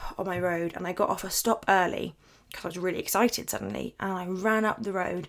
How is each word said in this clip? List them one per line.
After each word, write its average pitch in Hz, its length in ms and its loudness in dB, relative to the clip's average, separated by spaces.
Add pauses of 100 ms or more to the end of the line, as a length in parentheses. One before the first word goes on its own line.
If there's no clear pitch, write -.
(180)
on 180 80 -2
my 180 140 -2
road 170 360 0
and 180 120 -6
I 180 60 -2
got - 160 2
off - 140 -2
a 185 60 -8
stop - 380 0
early 180 480 4 (380)
'cause - 120 -8
I - 40 -4
was 175 80 -8
really 180 220 -2
excited - 500 2
suddenly. - 500 -4
And 190 140 -2
I 180 120 -4
ran 208 380 2
up 214 200 0
the 202 100 -2
road. 180 360 -2